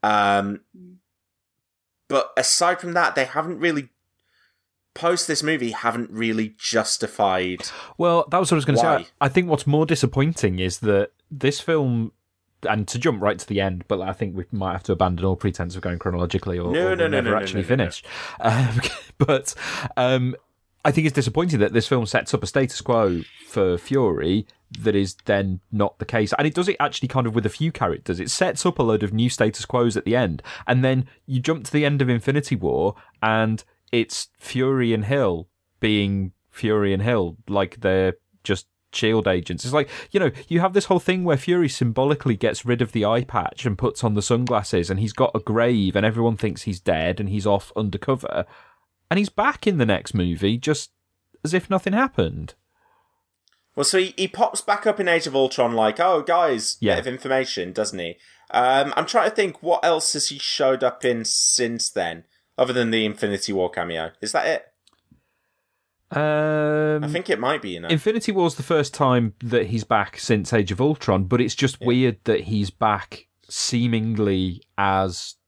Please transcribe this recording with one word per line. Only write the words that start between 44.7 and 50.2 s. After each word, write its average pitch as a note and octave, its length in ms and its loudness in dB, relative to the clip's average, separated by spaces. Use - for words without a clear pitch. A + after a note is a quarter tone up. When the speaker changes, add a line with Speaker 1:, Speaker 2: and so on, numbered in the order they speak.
Speaker 3:
and F#2+ 100 -2
he's G#2+ 140 -2
got - 220 2
a A2 60 0
grave, A2 540 2
and G#2 120 4
everyone A2+ 320 2
thinks - 240 -4
he's F#2 180 -6
dead, F2 400 -2
and G2+ 80 -4
he's G2+ 180 -2
off G2+ 300 0
undercover. G#2 680 -4
And F3+ 60 2
he's G3+ 100 0
back - 380 -2
in F#3+ 120 2
the A#2+ 80 4
next - 280 -2
movie, F#2 420 0